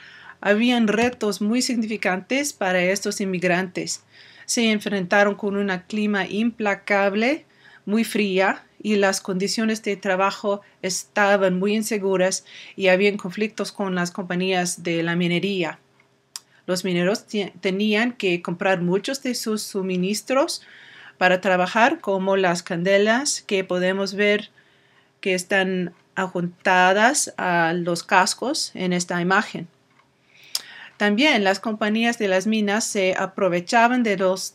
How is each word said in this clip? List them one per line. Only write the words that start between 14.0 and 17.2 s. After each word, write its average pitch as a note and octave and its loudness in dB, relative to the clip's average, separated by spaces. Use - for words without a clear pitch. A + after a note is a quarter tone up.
compañías F3+ -2
de E3 -2
la E3+ 0
minería. F3 -2
Los F3+ -2
mineros F#3 0